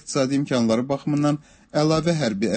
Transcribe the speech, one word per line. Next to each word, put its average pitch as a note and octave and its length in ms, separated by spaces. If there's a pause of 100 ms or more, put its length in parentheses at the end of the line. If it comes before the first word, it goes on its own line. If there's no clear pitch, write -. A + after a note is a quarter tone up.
iqtisadi C3+ 400
imkanları B2 480
baxımından D3 500 (340)
əlavə D#3+ 460
hərbi G#2+ 380